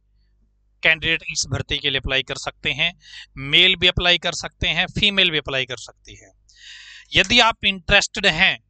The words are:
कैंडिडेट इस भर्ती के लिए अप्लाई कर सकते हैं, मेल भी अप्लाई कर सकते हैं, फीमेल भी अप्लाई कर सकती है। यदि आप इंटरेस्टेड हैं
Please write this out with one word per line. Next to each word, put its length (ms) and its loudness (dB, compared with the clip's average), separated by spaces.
कैंडिडेट 400 2
इस 180 -6
भर्ती 280 -4
के 120 -4
लिए 100 -2
अप्लाई 220 -2
कर 140 -10
सकते 340 -8
हैं, 220 -2
मेल 400 4
भी 120 2
अप्लाई 300 2
कर 140 -4
सकते 360 -8
हैं, 220 -2
फीमेल 400 0
भी 80 -2
अप्लाई 280 -4
कर 100 -10
सकती 400 -20
है। 160 -20
यदि 240 4
आप 240 2
इंटरेस्टेड 640 0
हैं 300 2